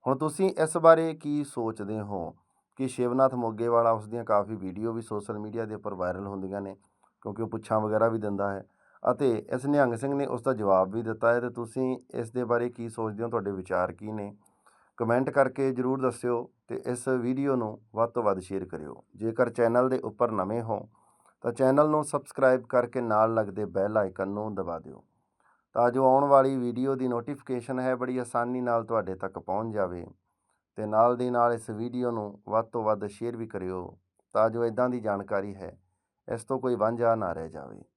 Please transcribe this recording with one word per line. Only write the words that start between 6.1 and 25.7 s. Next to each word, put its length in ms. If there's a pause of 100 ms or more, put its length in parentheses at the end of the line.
ਹੁੰਦੀਆਂ 340
ਨੇ 140 (500)
ਕਿਉਂਕਿ 160
ਉਹ 80
ਪੁੱਛਾਂ 320
ਵਗੈਰਾ 260
ਵੀ 120
ਦਿੰਦਾ 320
ਹੈ 120 (400)
ਅਤੇ 260 (200)
ਇਸ 160
ਨਿਹੰਗ 300
ਸਿੰਘ 180
ਨੇ 140
ਉਸ 140
ਦਾ 120
ਜਵਾਬ 400
ਵੀ 100
ਦਿੱਤਾ 300
ਹੈ। 60
ਤੇ 120
ਤੁਸੀਂ 440 (180)
ਇਸ 180
ਦੇ 120
ਬਾਰੇ 260
ਕੀ 200
ਸੋਚਦੇ 340
ਹੋ, 60
ਤੁਹਾਡੇ 220
ਵਿਚਾਰ 400
ਕੀ 200
ਨੇ, 240 (600)
ਕੁਮੈਂਟ 320
ਕਰਕੇ 420
ਜ਼ਰੂਰ 300
ਦੱਸਿਓ 420 (260)
ਤੇ 160
ਇਸ 220
ਵੀਡੀਓ 480
ਨੂੰ 240 (160)
ਵੱਧ 140
ਤੋਂ 140
ਵੱਧ 160
ਸ਼ੇਅਰ 260
ਕਰਿਓ। 380 (120)
ਜੇਕਰ 360
ਚੈਨਲ 380
ਦੇ 120
ਉੱਪਰ 320
ਨਵੇਂ 300
ਹੋ 160 (640)
ਤਾਂ 80
ਚੈਨਲ 380
ਨੂੰ 160
ਸਬਸਕ੍ਰਾਈਬ 640
ਕਰਕੇ 340
ਨਾਲ 320
ਲੱਗਦੇ 380
ਬੈਲ 260
ਆਈਕਨ 320
ਨੂੰ 260
ਦਬਾ 240
ਦਿਓ 240 (720)